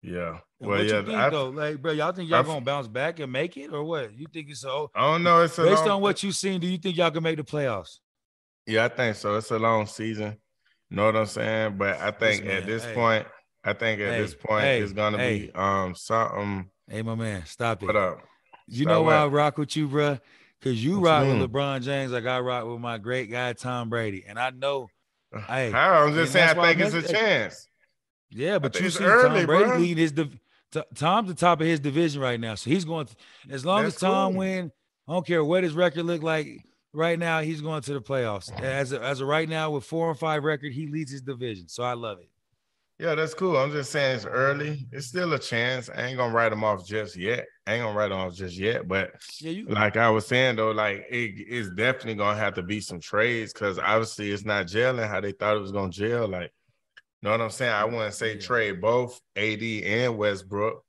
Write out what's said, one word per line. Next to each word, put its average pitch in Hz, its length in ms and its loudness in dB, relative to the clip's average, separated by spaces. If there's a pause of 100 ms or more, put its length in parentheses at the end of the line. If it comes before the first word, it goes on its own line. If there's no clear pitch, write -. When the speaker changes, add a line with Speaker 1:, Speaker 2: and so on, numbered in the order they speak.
Speaker 1:
Yeah. 85 360 -8 (220)
Speaker 2:
And 104 100 -8
Speaker 1:
Well, 101 80 2
Speaker 2:
what 104 80 2
Speaker 1:
yeah, 107 120 2
Speaker 2:
you 101 60 -2
think, 110 140 -4
Speaker 1:
I 131 120 4
Speaker 2:
though? 143 200 -2
Like, 151 320 -6
bro, 156 100 -2
y'all 151 200 0
think 180 180 -6
y'all 165 100 6
Speaker 1:
I - 20 4
Speaker 2:
gonna 147 220 -2
bounce 135 240 -2
back 147 320 -4
and 135 120 -8
make 156 240 -4
it 285 160 -14
or 147 120 -6
what? 139 300 -8
You 139 180 -16
think 151 180 -14
it's 131 140 -14
a, 135 300 -4
Speaker 1:
I 104 80 -2
don't 156 220 4
know. 170 180 8
It's 165 160 2
a 170 40 4
Speaker 2:
based 170 240 8
Speaker 1:
long - 20 4
Speaker 2:
on 196 120 2
what 196 220 2
you 196 100 -2
seen, 190 280 -2
do 170 60 -2
you 180 120 -2
think 175 180 -4
y'all 170 140 4
can 165 120 -4
make 160 140 0
the 151 80 -8
playoffs? 123 540 -4 (680)
Speaker 1:
Yeah, 110 180 4
I 120 40 2
think 120 280 0
so. 104 200 -2
It's 113 140 -4
a 113 80 0
long 110 280 2
season. 107 520 -6 (520)
You 101 60 -6
know 104 100 4
what 110 100 4
I'm 110 100 2
saying? 110 520 -2
But 98 220 0
I 101 100 -2
think 104 340 0
Speaker 2:
Listen, - 20 -6
Speaker 1:
at 95 140 -2
Speaker 2:
man, 95 60 -8
Speaker 1:
this 113 200 -4
Speaker 2:
hey. 113 80 -10
Speaker 1:
point, 113 320 2 (380)
I 104 80 -2
think 107 280 -2
at 101 100 -2
Speaker 2:
Hey, 117 60 0
Speaker 1:
this 107 180 -2
point, 107 300 0
Speaker 2:
hey, 127 180 2
Speaker 1:
it's 101 100 -4
gonna 107 260 0
Speaker 2:
hey. 113 300 -2
Speaker 1:
be, - 60 -16
um, 95 400 0
something. 101 760 -2 (160)
Speaker 2:
Hey, 107 160 -8
my 113 120 -4
man, 107 320 -6
stop 113 360 -4
it. 95 60 -4
Speaker 1:
What 107 80 2
up? 92 220 2 (480)
Speaker 2:
You 127 200 -2
Speaker 1:
Stop - 0 -
Speaker 2:
know 160 180 6
why 156 180 6
I 147 40 2
Speaker 1:
what? - 20 0
Speaker 2:
rock 147 300 2
with 151 180 -4
you, 151 120 0
bruh? 143 320 0 (400)
'Cause 127 160 -2
you 160 240 0
Speaker 1:
What 170 100 6
you 156 60 8
Speaker 2:
rock 135 120 4
with 123 100 4
Speaker 1:
mean? 95 120 2
Speaker 2:
LeBron 135 320 -2
James 135 300 -2
like 120 140 -2
I 127 140 0
rock 123 260 -2
with 117 140 -8
my 117 180 -6
great 117 320 -6
guy, 123 240 -4
Tom 123 360 -6
Brady. 107 360 -4
And 104 120 -12
I 127 120 -2
know, 131 380 -4 (440)
Speaker 1:
Uh, 110 140 -10
Speaker 2:
hey, 127 240 -2
Speaker 1:
how? 151 340 6
I'm 151 100 4
just 156 160 2
Speaker 2:
and 135 40 -6
Speaker 1:
saying, 170 140 8
Speaker 2:
that's 160 60 6
Speaker 1:
I - 0 -
Speaker 2:
why 170 160 6
Speaker 1:
think 165 100 4
it's 196 140 2
Speaker 2:
I'm - 0 -
Speaker 1:
a 165 80 0
Speaker 2:
hey, 175 140 0
Speaker 1:
chance. 170 520 0 (640)
Speaker 2:
yeah, 160 320 -2
Speaker 1:
I 135 60 0
Speaker 2:
but - 20 0
Speaker 1:
think 180 140 -2
Speaker 2:
you 185 40 2
Speaker 1:
it's 165 80 -2
Speaker 2:
see 180 80 -2
Speaker 1:
early, 226 400 6
Speaker 2:
Tom - 20 0
Brady 190 240 6
Speaker 1:
bruh. - 20 2
Speaker 2:
leading 170 260 2
his 160 140 4
div-, 143 260 -4 (340)
T-, 151 100 -4 (120)
Tom's 185 340 2
the 175 60 -6
top 170 260 4
of 160 60 2
his 165 140 2
division 143 400 0
right 123 200 -2
now. 113 160 -4
So 120 140 -6
he's 180 140 2
going 156 220 -6
th-, - 100 -20 (340)
as 135 140 -10
long 202 200 2
Speaker 1:
That's - 20 0
Speaker 2:
as - 100 -4
Tom 190 380 2
Speaker 1:
cool. - 0 -
Speaker 2:
win, 190 360 -2 (380)
I 147 40 -6
don't 175 140 -2
care 165 180 2
what 180 200 2
his 156 100 -2
record 170 300 2
look 170 180 -2
like 156 440 -4 (260)
right 165 260 0
now, 165 220 0
he's 156 200 -4
going 156 220 -6
to 143 120 -6
the 135 80 -4
playoffs. 110 580 -2
As 135 320 -2
of, 120 100 -6
as 131 180 -4
of 135 80 -2
right 156 200 2
now, 156 220 -2
with 143 140 -6
four 165 260 -2
and 143 80 -6
five 151 260 -2
record, 143 280 -2
he 151 160 -8
leads 147 240 -6
his 135 100 -14
division. 117 460 -8
So - 160 -8
I 123 100 0
love 110 260 -8
it. 85 100 -20 (680)
Speaker 1:
Yeah, 160 160 0
that's 156 200 -2
cool. 180 220 0
I'm 139 140 2
just 143 220 -4
saying 135 240 2
it's 104 100 -6
early. 143 640 -2
It's 135 160 -12
still 175 260 -2
a 135 60 0
chance. 123 500 -2
I 120 180 -6
ain't 131 120 -6
gonna 120 160 0
write 117 180 4
him 110 120 -2
off 98 200 0
just 101 320 -6
yet. 101 300 -2 (200)
I 104 80 0
ain't 120 100 -2
gonna 107 120 -2
write 104 140 2
him 95 80 -2
off 92 160 -4
just 90 220 -10
yet. 95 320 -2
But 95 240 0 (280)
Speaker 2:
Yeah, 160 120 -10
you 202 160 -10
Speaker 1:
like 104 280 2
I 113 140 6
was 110 160 2
saying, 127 300 2
though, 110 160 2
like, 104 360 -2
it, 120 260 -4 (140)
it's 113 220 -6
definitely 113 460 -2
gonna 104 220 2
have 101 160 0
to 92 80 -4
be 104 180 -4
some 90 200 -12
trades 110 520 -2
'cause 98 260 -4
obviously 104 540 0
it's 101 120 -6
not 101 220 0
gelling 117 420 0
how 98 120 -2
they 101 120 -4
thought 107 240 0
it 104 40 -2
was 98 120 -10
gonna 98 200 -2
gel. 113 340 -2
Like, 90 260 -8 (720)
know 101 100 -2
what 113 80 2
I'm 113 100 -4
saying? 120 220 -2
I 107 120 2
wouldn't 110 300 -2
say 110 220 -4
Speaker 2:
Yeah. 101 40 -12
Speaker 1:
trade 104 400 0
both 120 400 0 (160)
A 107 200 0
D 110 280 -4
and 117 340 0
Westbrook. 101 680 -2